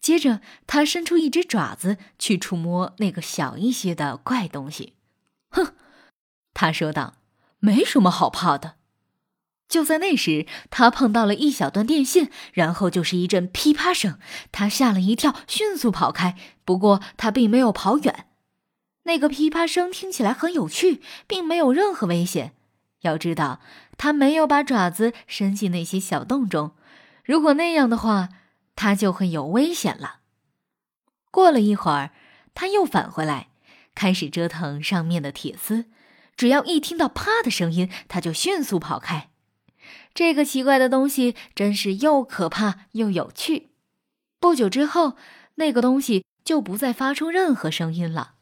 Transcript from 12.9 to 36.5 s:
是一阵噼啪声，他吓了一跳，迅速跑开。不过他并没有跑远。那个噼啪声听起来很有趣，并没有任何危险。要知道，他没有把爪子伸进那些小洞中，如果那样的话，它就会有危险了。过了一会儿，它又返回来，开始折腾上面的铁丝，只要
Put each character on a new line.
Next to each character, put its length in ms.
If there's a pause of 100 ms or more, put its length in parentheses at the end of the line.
是 120
一 120
阵 200
噼 280
啪 180
声， 240 (340)
他 160
吓 240
了 80
一 160
跳， 200 (120)
迅 300
速 140
跑 200
开。 240 (300)
不 140
过 200 (160)
他 140
并 180
没 120
有 120
跑 280
远。 280 (760)
那 160
个 100
噼 220
啪 160
声 240
听 200
起 120
来 100
很 180
有 160
趣， 360 (240)
并 180
没 120
有 140
任 220
何 140
危 180
险。 300 (460)
要 180
知 160
道， 260 (380)
他 120
没 220
有 140
把 160
爪 260
子 240 (140)
伸 260
进 160
那 160
些 140
小 260
洞 240
中， 220 (520)
如 160
果 140
那 200
样 140
的 80
话， 340 (520)
它 140
就 180
会 160
有 160
危 260
险 240
了。 260 (1080)
过 220
了 100
一 140
会 160
儿， 180 (460)
它 120
又 160
返 280
回 120
来， 260 (440)
开 180
始 160
折 200
腾 340
上 240
面 160
的 100
铁 240
丝， 300 (500)
只 120
要 180